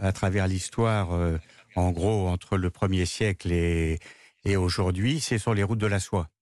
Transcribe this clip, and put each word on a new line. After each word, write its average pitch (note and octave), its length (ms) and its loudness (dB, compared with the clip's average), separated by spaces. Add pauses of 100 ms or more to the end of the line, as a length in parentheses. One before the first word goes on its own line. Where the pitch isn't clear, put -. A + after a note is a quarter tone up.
à F#2+ 100 2
travers F#2+ 360 0
l'histoire, F#2+ 680 0
euh, E2+ 240 0 (380)
en F2+ 160 2
gros, F#2+ 360 0
entre F2+ 300 -2
le F2 140 0
premier F#2+ 340 0
siècle F#2+ 460 -2
et, E2 480 0 (440)
et G2 140 2
aujourd'hui, F#2 640 0
c'est B2 180 -2
sur A2+ 160 0
les G2+ 100 2
routes G#2+ 160 0
de G#2+ 80 0
la G2+ 120 0
soie. F2+ 280 -2 (140)